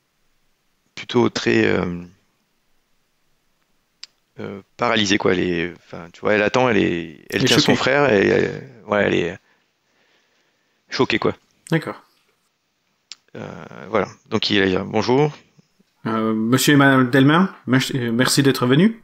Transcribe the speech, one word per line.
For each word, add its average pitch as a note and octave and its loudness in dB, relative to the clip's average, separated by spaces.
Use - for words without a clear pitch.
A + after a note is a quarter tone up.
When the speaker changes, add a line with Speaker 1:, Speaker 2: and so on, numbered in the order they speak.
Speaker 1:
plutôt A#2 -2
très, A#2 0
euh, F2+ -2
euh, G2+ -12
paralysée, A2 0
quoi. - 2
Elle F2+ 0
est, F2 -2
enfin, F2+ -18
tu - -20
vois, G#2 0
elle G#2 2
attend, B2+ 2
elle G#2+ 2
est, F2 -2
elle - -6
Speaker 2:
Elle G2+ 0
est C3 0
Speaker 1:
tient A#2+ 2
son - 2
Speaker 2:
choquée. - 4
Speaker 1:
frère C3+ 0
et, G2+ 4
euh, F#2+ -2
ouais, G#2 0
elle G2 0
est F#2 -4
choquée, A#2 -2
quoi. G#2 -2
Speaker 2:
D'accord. D3+ -4
Speaker 1:
Euh, G#2+ -14
voilà. G#2 -2
Donc - -4
il G#2+ 2
est G2 4
là, F#2 0
bonjour. A2 0
Speaker 2:
Euh, A2 -2
monsieur A#2 0
et C#3+ 6
madame C3+ 4
Delmain, D3 4
mach-, B2+ 0
euh, A#2+ -4
merci B2 0
d'être C3 2
venus. D#3+ 4